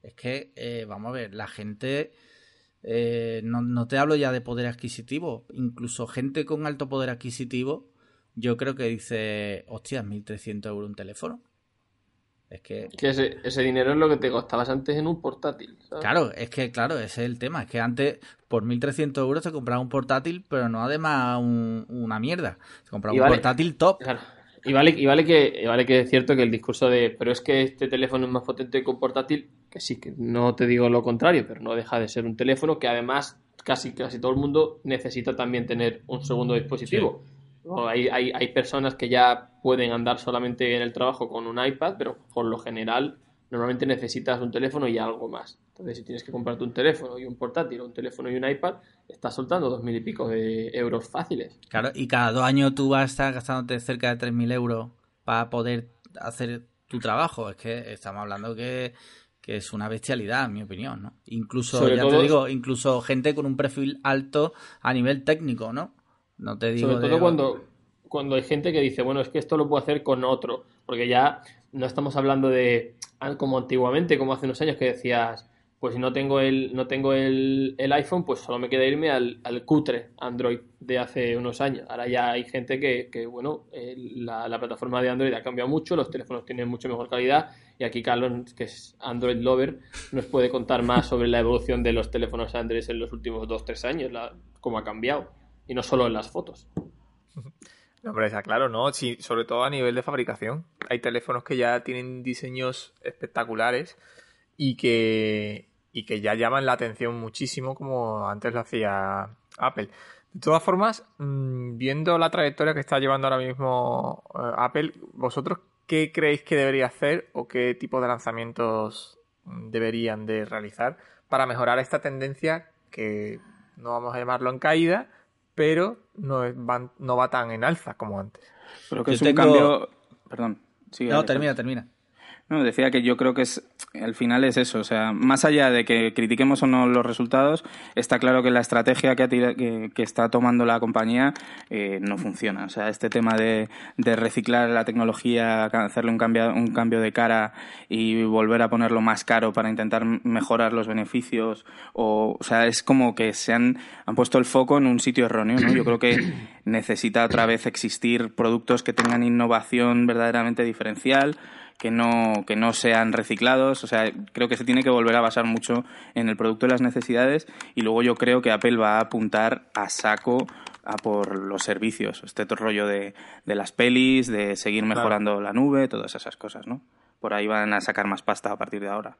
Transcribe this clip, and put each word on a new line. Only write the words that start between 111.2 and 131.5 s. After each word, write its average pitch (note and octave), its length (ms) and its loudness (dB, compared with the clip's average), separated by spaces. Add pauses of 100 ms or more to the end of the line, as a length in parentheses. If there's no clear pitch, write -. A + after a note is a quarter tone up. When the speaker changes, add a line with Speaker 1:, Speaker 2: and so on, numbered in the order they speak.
Speaker 3:
viendo D3+ 400 0
la D#3+ 140 2
trayectoria D3+ 420 0
que D3 60 -4
está C#3 200 0
llevando C3+ 280 2
ahora C3 180 2
mismo, B2+ 800 -2 (100)
eh, - 60 -8 (180)
Apple, D3 360 0 (200)
¿vosotros C3 460 -4 (260)
qué D#3 260 0
creéis D3 300 0
que - 140 -2
debería C3+ 320 2
hacer D3 460 -2
o B2 140 -8
qué B2 280 0
tipo B2+ 260 -4
de B2 60 -2
lanzamientos, A#2 1120 -4 (240)
mm, A#2 260 -14
deberían A2+ 560 -4
de A2 200 -4
realizar A2 520 -6 (320)
para C3 160 0
mejorar B2 340 0
esta C#3+ 220 -2
tendencia C#3 680 -4 (200)
que G#2+ 500 -6 (380)
no A#2+ 140 -10
vamos A#2+ 240 -4
a B2 40 -4
llamarlo B2+ 300 -2
en B2+ 100 -6
caída, E3 480 2 (460)
pero D#3+ 440 2 (180)
no C3+ 300 -4
es, B2 100 -4
van, B2 420 -4
no B2+ 200 0
va B2+ 120 4
tan A#2+ 220 -2
en A2+ 140 -2
alza D#3+ 300 -2
como G2+ 260 -8
antes? G2 200 -14 (480)
Speaker 4:
Pero A#2 140 -4
que C3+ 80 0
Speaker 1:
Yo C3 40 4
Speaker 4:
es A#2 60 0
un C#3+ 60 6
Speaker 1:
tengo D3 160 6
Speaker 4:
cambio. D3 460 6 (400)
Perdón, A#2 300 -6 (320)
sigue, B2 180 -4
Speaker 1:
No, C#3 80 4
Speaker 4:
Alejandro. D3 160 2
Speaker 1:
termina, C#3 220 0